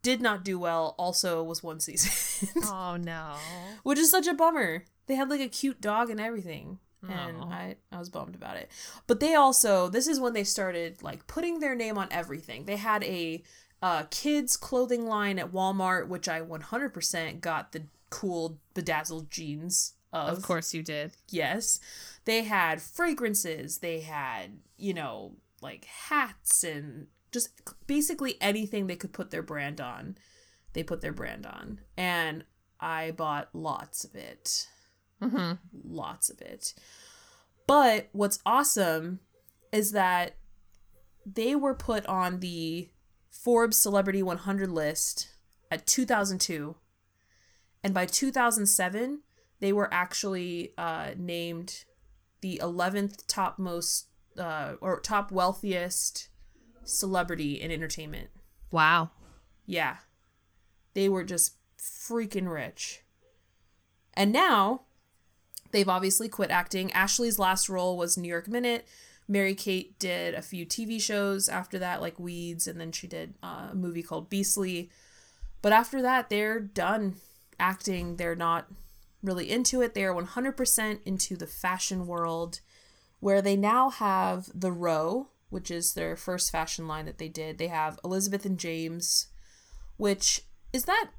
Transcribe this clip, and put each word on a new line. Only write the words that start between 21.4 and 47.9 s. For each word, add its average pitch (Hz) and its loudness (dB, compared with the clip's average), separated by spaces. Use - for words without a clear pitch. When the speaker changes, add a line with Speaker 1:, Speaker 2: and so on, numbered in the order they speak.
Speaker 1:
They 226 2
had 175 2
fragrances. 202 -2
They 165 -4
had, 131 -8
you 190 -4
know, 113 -8
like, - -14
hats - 2
and 147 -6
just 240 -2
basically 285 0
anything 208 0
they 180 -4
could - -10
put 185 -8
their 165 -4
brand 147 -6
on. 123 -10
They 160 -4
put 165 -4
their 156 -6
brand 113 -8
on. - -12
And 170 -2
I 160 -4
bought 151 -2
lots - -6
of - -16
it. - -6
Speaker 2:
Mm-hmm. 190 0
Speaker 1:
Lots - -4
of - -18
it. - -8
But 262 8
what's 202 0
awesome 185 2
is 214 2
that 180 4
they 226 0
were 269 2
put 214 -2
on 180 0
the 170 -6
Forbes 233 4
Celebrity 196 4
one 180 0
hundred 196 0
list 160 -2
at - -4
two - 4
thousand 196 2
two. 156 -4
And 196 0